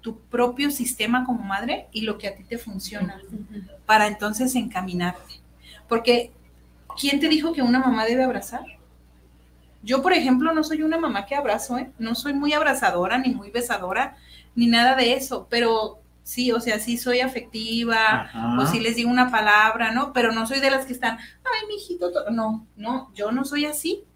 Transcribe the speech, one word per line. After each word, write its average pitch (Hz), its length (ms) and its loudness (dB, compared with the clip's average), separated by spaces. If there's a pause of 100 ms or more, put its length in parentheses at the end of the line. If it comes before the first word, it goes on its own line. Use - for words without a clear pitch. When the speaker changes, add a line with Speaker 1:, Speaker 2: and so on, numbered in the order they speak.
Speaker 1:
tu 220 180 -10
propio 247 520 0
sistema 247 540 -2
como 233 180 -2
madre 202 480 -4
y 220 100 -6
lo 214 160 -4
que 208 100 -10
a 190 80 -8
ti - 80 -20
te 233 140 -10
funciona, 196 720 -8
Speaker 2:
Ujú. 208 340 -14 (240)
Speaker 1:
para 214 220 6
entonces 214 480 -2
encaminarte. 180 800 -4 (520)
Porque, 240 440 2 (680)
¿quién 277 200 0
te 320 100 2
dijo 311 240 2
que 294 80 -2
una 247 180 4
mamá 226 260 2
debe 247 180 2
abrazar? 233 400 -4 (1200)
Yo, 254 180 0
por 370 120 4
ejemplo, 269 400 4
no 311 100 2
soy 311 180 -2
una 320 160 0
mamá 240 280 -2
que 277 100 -6
abrazo, 240 420 -2
¿eh? - 220 -8
No 226 160 -4
soy 285 180 -4
muy 294 200 0
abrazadora, 247 640 2
ni 262 160 0
muy - 180 -8
besadora, 233 680 -2 (380)
ni 233 120 4
nada 240 280 6
de 254 180 4
eso, 262 360 -4
pero 226 500 0 (240)
sí, 247 280 -2
o 233 80 2
sea, 226 200 -2
sí 233 180 -4
soy 247 240 0
afectiva, 226 1040 0
Speaker 3:
Ajá. - 360 -4
Speaker 1:
o 247 80 2
sí 175 140 2
les 226 160 0
digo 240 120 0
una 247 220 4
palabra, 220 600 4
¿no? 262 220 -2
Pero 233 200 2
no 226 120 2
soy 269 140 -2
de 269 100 4
las 262 160 0
que 247 80 -8
están, 233 240 -4
"Ay, 440 500 -6
mijito", 359 440 -6
to-, 208 180 -4
no, 220 460 -2
no, 240 400 -6
yo 208 160 -2
no 269 140 0
soy 294 200 -2
así 320 380 -4 (120)